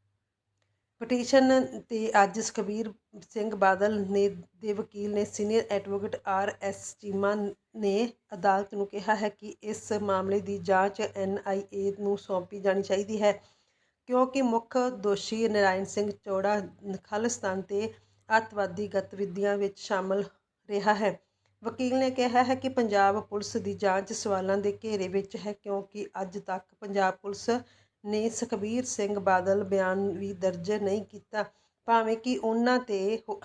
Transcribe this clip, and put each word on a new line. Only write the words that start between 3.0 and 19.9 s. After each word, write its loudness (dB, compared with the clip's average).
ਸਿੰਘ -6
ਬਾਦਲ 4
ਨੇ, 2
ਦੇ -2
ਵਕੀਲ -6
ਨੇ 0
ਸੀਨੀਅਰ 0
ਐਡਵੋਕੇਟ -2
ਆਰ 0
ਐਸ -6
ਚੀਮਾ 0
ਨੇ 2
ਅਦਾਲਤ 2
ਨੂੰ -2
ਕਿਹਾ 0
ਹੈ 0
ਕਿ -16
ਇਸ -6
ਮਾਮਲੇ 2
ਦੀ -6
ਜਾਂਚ 2
ਐਨ -2
ਆਈ 0
ਏ -2
ਨੂੰ 0
ਸੌਂਪੀ -6
ਜਾਣੀ 2
ਚਾਹੀਦੀ -2
ਹੈ, 6
ਕਿਉਂਕਿ 2
ਮੁੱਖ 0
ਦੋਸ਼ੀ 0
ਨਰਾਇਣ 2
ਸਿੰਘ -4
ਚੌੜਾ 0
ਖਾਲਿਸਤਾਨ -4
ਤੇ -4
ਅੱਤਵਾਦੀ 0
ਗਤੀਵਿਧੀਆਂ -2
ਵਿੱਚ -2
ਸ਼ਾਮਲ -2